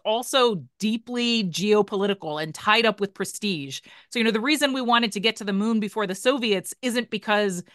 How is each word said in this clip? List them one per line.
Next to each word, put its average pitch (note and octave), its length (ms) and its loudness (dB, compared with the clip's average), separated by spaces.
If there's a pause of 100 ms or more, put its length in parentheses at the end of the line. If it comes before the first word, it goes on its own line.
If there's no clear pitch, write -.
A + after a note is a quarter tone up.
also A3+ 640 0 (140)
deeply A#3 640 -2
geopolitical G3 1000 0
and D#3+ 100 -8
tied A3+ 320 2
up G#3+ 140 2
with G3 140 -4
prestige. D#3+ 640 -6 (300)
So, A#3+ 100 -4
you A3 60 4
know, A3+ 60 4
the G#3+ 100 0
reason C#4+ 320 2
we C4 80 -2
wanted A#3 320 2
to G3+ 80 -4
get A3 160 0
to G#3+ 80 -10
the G3+ 80 -2
moon G#3+ 260 2
before G#3 280 -2
the F#3 60 -4
Soviets A3 680 0
isn't B3 280 -2
because G#3 540 0 (120)